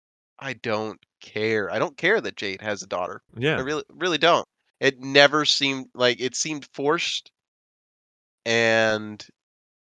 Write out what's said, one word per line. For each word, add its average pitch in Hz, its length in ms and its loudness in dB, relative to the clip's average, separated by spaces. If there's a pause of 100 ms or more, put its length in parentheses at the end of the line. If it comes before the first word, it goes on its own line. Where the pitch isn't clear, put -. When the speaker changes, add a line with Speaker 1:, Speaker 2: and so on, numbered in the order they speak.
(380)
Speaker 1:
"I 131 140 -10
don't 110 480 -4 (200)
care." 107 480 -2
I 104 120 -2
don't 151 160 -2
care 196 240 2
that 104 160 -8
Jade 98 260 -8
has 104 220 -4
a - 20 -20
daughter. 92 360 -6 (140)
Speaker 2:
Yeah. 135 200 -2
Speaker 1:
I 120 60 -4
really, 147 280 -4
really 160 280 -2
don't. 156 280 4 (320)
It 131 220 0
never 143 440 6
seemed, 135 500 0
like, 123 260 0
it 123 160 -6
seemed 151 360 -6
forced. - 600 -2 (1120)
And, 110 800 0 (680)